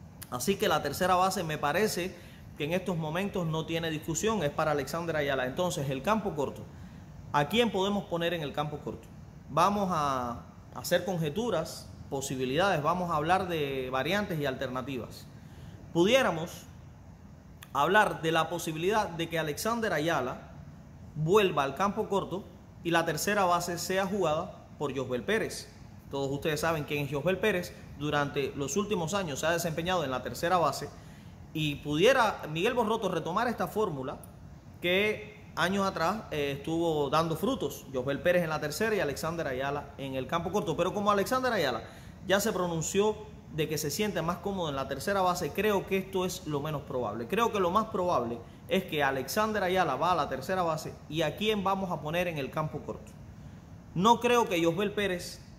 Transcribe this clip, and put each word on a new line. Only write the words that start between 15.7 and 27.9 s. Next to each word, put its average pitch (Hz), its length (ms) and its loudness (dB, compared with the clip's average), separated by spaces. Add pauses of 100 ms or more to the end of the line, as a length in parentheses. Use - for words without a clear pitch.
Pudiéramos 180 720 4 (1080)
hablar 165 500 4
de 160 100 2
la 160 160 4
posibilidad 175 600 0
de 165 200 -4
que 165 100 -2
Alexander 208 540 0
Ayala 151 600 0 (600)
vuelva 165 480 6
al 139 120 0
campo 196 340 0
corto 175 360 -2 (400)
y 170 60 0
la 165 160 4
tercera 196 380 2
base 175 340 2
sea 190 280 0
jugada 180 600 -2 (120)
por 135 180 -2
Josbel 123 280 -2
Pérez. 196 460 -2 (400)
Todos 139 200 -2
ustedes 147 300 0
saben 165 240 0
quién 143 220 -2
es 135 60 -6
Josbel 160 260 0
Pérez. 180 360 0 (240)